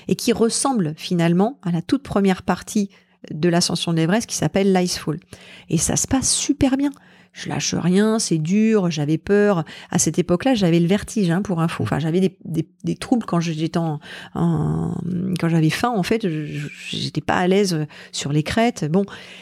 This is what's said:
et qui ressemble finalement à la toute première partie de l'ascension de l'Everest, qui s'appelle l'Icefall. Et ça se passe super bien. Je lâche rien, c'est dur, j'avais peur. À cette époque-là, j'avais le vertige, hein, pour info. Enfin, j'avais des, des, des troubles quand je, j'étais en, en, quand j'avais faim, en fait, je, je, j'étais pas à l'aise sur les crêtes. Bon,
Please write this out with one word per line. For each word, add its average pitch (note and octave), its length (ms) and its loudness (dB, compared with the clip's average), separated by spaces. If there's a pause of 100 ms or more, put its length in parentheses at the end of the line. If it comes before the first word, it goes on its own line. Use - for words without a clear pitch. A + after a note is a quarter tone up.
et F#3+ 60 2
qui - 180 0
ressemble A3 640 0
finalement F3 640 0
à F3 100 -2
la E3 100 0
toute - 200 0
première G3 400 0
partie G3 480 -4 (400)
de D#3 180 0
l'ascension E3+ 440 0
de E3 40 0
l'Everest, E3+ 320 0
qui - 80 -8
s'appelle G3 360 2
l'Icefall. F3+ 460 0 (500)
Et E3 100 2
ça - 180 -2
se - 100 -2
passe C4 240 0
super C#4 460 0
bien. C#4+ 140 0 (460)
Je - 120 -10
lâche C#3+ 260 -4
rien, G3 460 2
c'est E3+ 180 0
dur, G3 540 2
j'avais D3+ 260 0
peur. G3+ 460 2 (260)
À F#3 80 2
cette E3 220 0
époque-là, F3+ 340 2
j'avais F3 240 4
le E3+ 80 4
vertige, F#3+ 460 0
hein, F3+ 100 0
pour F#3 180 -2
info. E3 220 -2
Enfin, A2 160 -2
j'avais E3 220 0
des, F#3 240 0
des, E3 240 -4 (160)
des E3+ 100 -2
troubles A#3 320 -2
quand E3+ 140 0
je, E3+ 100 -2
j'étais D#3+ 280 -2
en, D#3+ 200 -2 (380)
en, D#3+ 580 0 (460)
quand E3 80 0
j'avais D#3+ 220 4
faim, A#3+ 260 -2
en F3 80 0
fait, A3+ 240 0
je, D#3 180 -4
je, D3 220 -8 (280)
j'étais C3+ 240 -6
pas - 140 -2
à F3+ 140 2
l'aise F#3 380 2 (260)
sur - 180 -6
les D3+ 140 2
crêtes. A#3 440 0
Bon, F#3+ 160 2 (380)